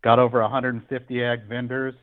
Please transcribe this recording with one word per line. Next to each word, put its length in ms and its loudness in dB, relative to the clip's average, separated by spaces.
got 160 6
over 240 4
a 60 0
hundred 260 -2
and 140 -12
fifty 360 -6
ag 200 -4
vendors 580 -6